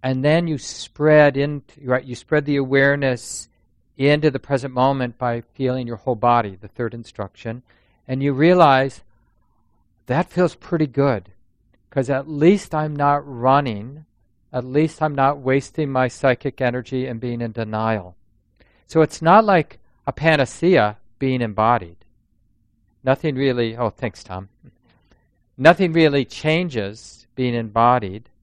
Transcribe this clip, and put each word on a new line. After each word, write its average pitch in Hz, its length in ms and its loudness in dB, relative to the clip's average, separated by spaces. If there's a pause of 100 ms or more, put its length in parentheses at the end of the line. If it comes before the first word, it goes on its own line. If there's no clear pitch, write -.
and 131 220 -4
then 160 240 2
you 160 100 -4
spread 147 800 2
into, 143 460 -6
right, 127 200 -2
you 127 120 -12
spread 151 300 -2
the 147 100 -2
awareness 135 920 0 (480)
into 147 360 2
the 135 80 -6
present 131 340 -4
moment 127 440 0
by 120 240 -4
feeling 127 460 -4
your 117 100 -10
whole 123 180 -4
body, 113 400 0
the 98 120 -20
third 117 260 -8
instruction, 117 680 -12 (460)
and 131 140 -4
you 143 120 0
realize 139 680 4 (1040)
that 147 220 -2
feels 175 260 0
pretty 156 320 -2
good, 127 440 -2 (580)
'cause 131 200 -4
at 139 180 -4
least 160 480 2
I'm 151 200 -4
not 143 300 2
running, 131 800 0 (460)
at 127 140 -6
least 147 360 -2
I'm 156 140 -2
not 139 220 0
wasting 139 520 -2
my 131 200 0
psychic 127 500 -2
energy 127 480 -4
and 117 140 -10
being 120 180 -6
in 117 140 -6
denial. 110 600 -4 (720)
So 160 140 0
it's - 200 -2
not 190 240 6
like 190 340 0 (260)
a 135 60 -6
panacea 147 840 2 (220)
being 131 220 -2
embodied. 110 560 0 (1080)
Nothing 135 320 -2
really, 123 400 0
oh, 120 140 -2
thanks, - 340 -10
Tom. 95 260 -12 (1080)
Nothing 170 360 4
really 147 320 2
changes 143 1120 -6
being 127 180 -2
embodied 113 760 0 (140)